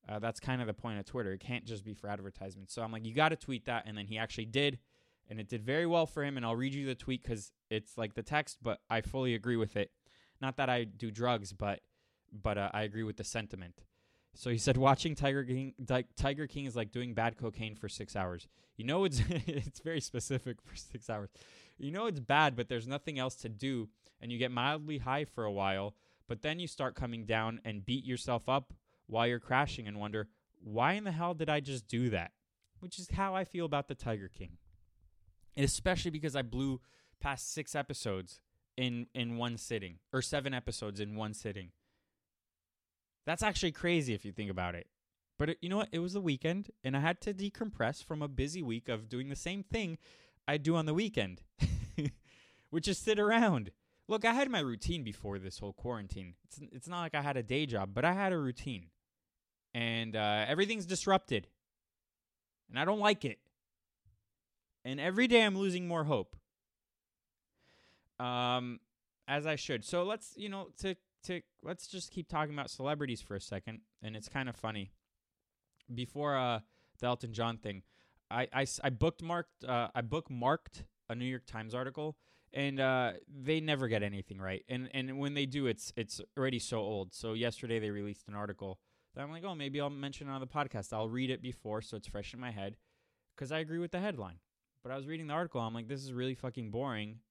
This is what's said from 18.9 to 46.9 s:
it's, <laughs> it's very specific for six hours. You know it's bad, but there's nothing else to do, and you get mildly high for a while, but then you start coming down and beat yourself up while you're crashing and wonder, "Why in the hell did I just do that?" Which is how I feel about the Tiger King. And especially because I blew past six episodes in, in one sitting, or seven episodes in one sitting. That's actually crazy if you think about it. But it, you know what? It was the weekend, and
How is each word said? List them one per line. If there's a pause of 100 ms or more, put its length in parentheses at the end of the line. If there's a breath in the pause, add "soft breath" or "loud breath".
it's,
<laughs>
it's
very
specific
for
six
hours. (460 loud breath)
You
know
it's
bad,
but
there's
nothing
else
to
do, (320 soft breath)
and
you
get
mildly
high
for
a
while, (320 soft breath)
but
then
you
start
coming
down
and
beat
yourself
up (340)
while
you're
crashing
and
wonder, (320 soft breath)
"Why
in
the
hell
did
I
just
do
that?" (460)
Which
is
how
I
feel
about
the
Tiger
King. (960)
And
especially
because
I
blew (400 soft breath)
past
six
episodes (340)
in,
in
one
sitting, (160)
or
seven
episodes
in
one
sitting. (1500)
That's
actually
crazy
if
you
think
about
it. (520)
But
it,
you
know
what?
It
was
the
weekend, (140)
and